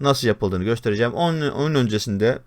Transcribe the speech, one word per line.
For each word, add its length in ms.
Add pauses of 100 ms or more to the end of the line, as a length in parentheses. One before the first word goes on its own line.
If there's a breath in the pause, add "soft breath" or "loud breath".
nasıl 280
yapıldığını 360
göstereceğim. 480
Onun, 380
onun 240
öncesinde 720